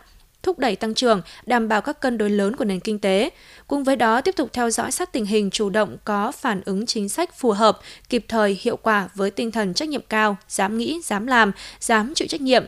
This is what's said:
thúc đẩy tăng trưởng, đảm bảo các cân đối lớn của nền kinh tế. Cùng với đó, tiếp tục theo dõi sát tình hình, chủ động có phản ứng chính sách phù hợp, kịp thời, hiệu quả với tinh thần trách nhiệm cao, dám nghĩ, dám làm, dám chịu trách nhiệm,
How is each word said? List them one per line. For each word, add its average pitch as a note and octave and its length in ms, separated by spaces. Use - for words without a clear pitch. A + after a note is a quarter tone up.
thúc F4+ 160
đẩy A#3+ 160
tăng A3 180
trưởng, A3 280
đảm A3+ 220
bảo G#3+ 140
các D4 200
cân B3 160
đối G#3 120
lớn G3+ 260
của C#4 100
nền F#3+ 140
kinh G#3 200
tế. G3+ 300
Cùng C#4+ 160
với C4+ 120
đó, A#3 260
tiếp F#4+ 140
tục C#4+ 180
theo A#3+ 160
dõi A3+ 220
sát F4+ 220
tình A#3 120
hình, G3+ 260
chủ G3+ 180
động G#3 340
có G#3 280
phản G#3+ 340
ứng G3+ 200
chính G3+ 240
sách - 300
phù A#3 120
hợp, G#3 280
kịp A#3 180
thời, G#3 340
hiệu A#3 160
quả G#3 380
với G3 160
tinh A3+ 200
thần G#3 220
trách D#4 160
nhiệm C#4 200
cao, G#3+ 280
dám G#3 280
nghĩ, C4+ 260
dám G#3 240
làm, A3+ 240
dám A3+ 360
chịu - 120
trách D#4+ 140
nhiệm, B3+ 260